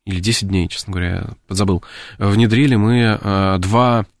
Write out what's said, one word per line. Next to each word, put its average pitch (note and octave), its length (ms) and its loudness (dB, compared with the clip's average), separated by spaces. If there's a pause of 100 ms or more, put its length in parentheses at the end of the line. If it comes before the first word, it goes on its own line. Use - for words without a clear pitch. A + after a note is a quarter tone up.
или F#2 140 -4
десять G#2 280 -2
дней, F#2+ 200 0
честно - 240 -10
говоря, F2+ 380 -6 (160)
подзабыл, F#2+ 380 0 (340)
внедрили A2+ 580 2
мы, A2 440 2
э, G2 380 0
два A2+ 480 2 (140)